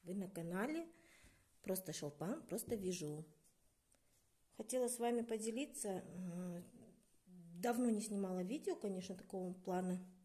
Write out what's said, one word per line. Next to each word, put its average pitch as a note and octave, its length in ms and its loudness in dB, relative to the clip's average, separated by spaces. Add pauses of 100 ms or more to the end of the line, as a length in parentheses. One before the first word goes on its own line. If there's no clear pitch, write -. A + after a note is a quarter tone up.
Вы E3+ 100 -8
на F#3+ 160 -2
канале G3 580 0 (760)
Просто F#3 320 0
Шелпан, E3+ 480 -2
Просто - 320 -2
Вяжу. D#3+ 500 0 (1300)
Хотела A#3+ 300 2
с A#3 100 -2
вами A#3+ 240 4
поделиться, A3 840 0
э, F3 580 -4 (640)
давно F3+ 640 2
не G#3+ 140 6
снимала F#3 400 2
видео, D4 340 0
конечно, F#3+ 400 -2
такого F#3 380 -4
плана. F#3 440 2 (260)